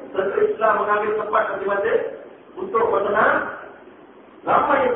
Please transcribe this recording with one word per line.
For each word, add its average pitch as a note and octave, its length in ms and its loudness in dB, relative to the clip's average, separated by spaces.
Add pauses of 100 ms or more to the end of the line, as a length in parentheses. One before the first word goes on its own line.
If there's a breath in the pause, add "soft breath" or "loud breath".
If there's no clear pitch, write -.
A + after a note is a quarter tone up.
(160)
tentera G3 320 0
Islam G#3+ 340 2
mengambil G#3 300 0 (100)
tempat G#3+ 220 0 (100)
masing-masing G3+ 480 0 (580)
untuk - 320 0
bertenang, - 440 2 (1080)
ramai - 400 2
yang B4 120 2